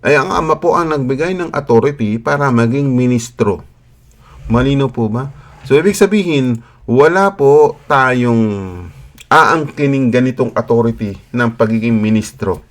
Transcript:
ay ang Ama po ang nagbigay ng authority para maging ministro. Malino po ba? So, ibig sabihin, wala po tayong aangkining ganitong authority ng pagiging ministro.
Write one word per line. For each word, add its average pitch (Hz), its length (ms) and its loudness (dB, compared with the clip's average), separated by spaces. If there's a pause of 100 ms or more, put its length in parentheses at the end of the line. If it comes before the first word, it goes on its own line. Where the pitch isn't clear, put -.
ay 143 160 4
ang 127 140 -2
Ama 156 260 -2
po 170 160 2
ang 165 160 0
nagbigay 139 400 -2
ng 180 220 -6
authority 117 680 0
para 143 320 0
maging 127 400 0
ministro. 117 720 -2 (880)
Malino 135 400 0
po 113 160 -4
ba? 127 240 -6 (320)
So, 135 140 4
ibig 190 180 2
sabihin, 165 640 0 (240)
wala 170 540 2
po 143 500 4
tayong 127 540 2 (920)
aangkining 143 800 0
ganitong 123 400 0
authority 113 640 -2 (160)
ng 120 240 -2
pagiging 113 460 0
ministro. 107 580 -2 (100)